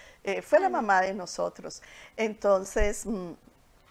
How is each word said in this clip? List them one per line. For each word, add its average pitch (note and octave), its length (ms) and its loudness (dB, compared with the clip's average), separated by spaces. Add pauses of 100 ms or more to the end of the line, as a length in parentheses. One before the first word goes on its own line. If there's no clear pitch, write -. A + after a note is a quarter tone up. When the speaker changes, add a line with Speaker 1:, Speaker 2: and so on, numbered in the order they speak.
(240)
Speaker 1:
eh, F#3 180 -4
fue D4 180 4
la F#4+ 100 2
Speaker 2:
Ujú. - 0 -
Speaker 1:
mamá G#3+ 320 2
de F#3+ 120 0
nosotros. F3+ 680 -8 (340)
Entonces, G#3 920 0
mm, F#3 260 -8 (600)